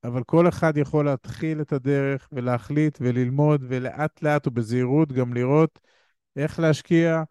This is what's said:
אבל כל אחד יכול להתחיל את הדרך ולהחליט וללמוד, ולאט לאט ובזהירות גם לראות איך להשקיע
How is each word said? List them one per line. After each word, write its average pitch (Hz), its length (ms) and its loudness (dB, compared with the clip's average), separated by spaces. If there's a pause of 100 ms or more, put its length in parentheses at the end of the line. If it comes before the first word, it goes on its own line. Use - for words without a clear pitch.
אבל 123 180 -4
כל 170 260 4
אחד 160 280 0
יכול 147 280 0
להתחיל 151 560 -4
את 151 120 -6
הדרך 139 600 -2
ולהחליט 139 680 -2
וללמוד, 127 680 2
ולאט 131 540 -6
לאט 147 240 0
ובזהירות 127 640 0
גם 123 220 -2
לראות 139 440 2 (580)
איך 151 240 -4
להשקיע 165 720 2